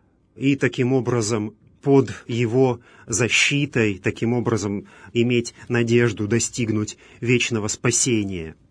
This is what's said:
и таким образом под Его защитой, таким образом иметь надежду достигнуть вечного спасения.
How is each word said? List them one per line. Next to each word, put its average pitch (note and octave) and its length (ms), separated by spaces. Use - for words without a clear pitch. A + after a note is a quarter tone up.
и C#3 200
таким B2+ 380
образом A#2 640
под C3+ 300
Его A#2+ 520
защитой, A#2 960
таким A#2 320
образом G#2 540
иметь A#2+ 400
надежду A#2 600
достигнуть G#2+ 720
вечного A#2 460
спасения. G2 880